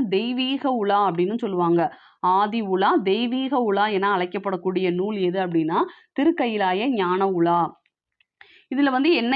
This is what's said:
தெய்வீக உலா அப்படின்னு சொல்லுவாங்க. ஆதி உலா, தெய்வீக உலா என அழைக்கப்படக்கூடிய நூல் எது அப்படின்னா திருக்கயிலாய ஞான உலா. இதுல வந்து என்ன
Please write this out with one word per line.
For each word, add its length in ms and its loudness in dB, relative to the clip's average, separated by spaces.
தெய்வீக 640 -2
உலா 300 0
அப்படின்னு 340 0
சொல்லுவாங்க. 460 0
ஆதி 340 0
உலா, 240 2
தெய்வீக 580 -2
உலா 280 0
என 220 0
அழைக்கப்படக்கூடிய 840 -2
நூல் 280 -4
எது 180 0
அப்படின்னா 400 0
திருக்கயிலாய 800 0
ஞான 380 0
உலா. 280 2
இதுல 200 2
வந்து 220 2
என்ன 220 0